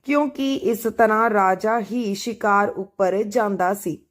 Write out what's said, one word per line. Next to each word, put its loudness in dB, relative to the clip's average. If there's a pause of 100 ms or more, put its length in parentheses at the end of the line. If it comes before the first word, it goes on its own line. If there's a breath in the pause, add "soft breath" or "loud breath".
ਕਿਉਂਕਿ 0
ਇਸ -2
ਤਰ੍ਹਾਂ 2
ਰਾਜਾ 2
ਹੀ -4
ਸ਼ਿਕਾਰ 0
ਉੱਪਰ -2
ਜਾਂਦਾ 0
ਸੀ। -6 (120)